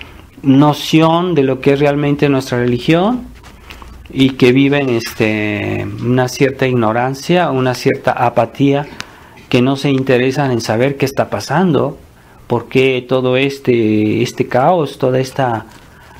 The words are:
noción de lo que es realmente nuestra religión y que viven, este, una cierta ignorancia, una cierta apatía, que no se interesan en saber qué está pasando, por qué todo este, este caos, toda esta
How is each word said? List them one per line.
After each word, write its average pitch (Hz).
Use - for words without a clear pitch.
noción 160
de 139
lo 131
que 139
es 135
realmente 143
nuestra 131
religión 160
y 131
que 127
viven, 139
este, 107
una 127
cierta 131
ignorancia, 131
una 131
cierta 127
apatía, 127
que 123
no 135
se 143
interesan 131
en 117
saber 123
qué 139
está -
pasando, 139
por 117
qué 131
todo 127
este, 110
este 123
caos, 143
toda 131
esta 123